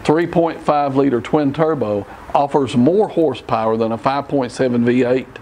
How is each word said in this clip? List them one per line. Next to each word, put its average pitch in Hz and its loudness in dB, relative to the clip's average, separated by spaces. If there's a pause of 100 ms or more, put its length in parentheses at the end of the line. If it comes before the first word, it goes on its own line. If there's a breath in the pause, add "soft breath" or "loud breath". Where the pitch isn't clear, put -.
three 160 2
point 165 -2
five 143 0
liter 135 2
twin 143 0
turbo 135 -2 (300 loud breath)
offers 139 0
more 175 4
horsepower 113 -2
than 113 0
a 113 -4
five 135 -2
point 127 -2
seven 120 0
V 120 2
eight 123 -2